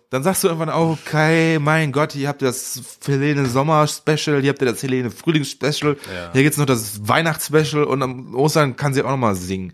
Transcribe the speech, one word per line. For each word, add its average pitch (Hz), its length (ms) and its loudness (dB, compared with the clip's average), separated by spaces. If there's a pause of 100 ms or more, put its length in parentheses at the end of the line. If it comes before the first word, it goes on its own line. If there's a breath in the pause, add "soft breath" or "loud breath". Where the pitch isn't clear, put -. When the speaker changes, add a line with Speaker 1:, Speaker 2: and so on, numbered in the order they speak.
Speaker 1:
dann 135 140 -4
sagst 185 200 0
du 190 40 4
irgendwann, 160 220 -2
„Okay, 160 920 2
mein 151 320 2
Gott, 151 220 0
hier 139 140 -4
habt 143 140 -4
ihr 135 60 2
das 123 340 -6 (240)
Helene 143 400 2
Sommer-Special, 147 960 2
hier 139 80 2
habt 139 120 -2
ihr 127 100 2
das 110 100 -6
Helene 131 300 -2
Frühlings-Special, 147 840 -2 (140)
Speaker 2:
Ja. 87 220 -10
Speaker 1:
hier 131 100 4
gibt's 147 140 2
noch 147 80 2
das 104 420 -2
Weihnachts-Special 156 760 2
und 139 180 0
am 127 320 -6
Ostern 143 440 2
kann 143 180 -2
sie 143 80 2
auch 120 80 -2
noch 139 60 0
mal 113 180 2
singen.“ 92 380 -6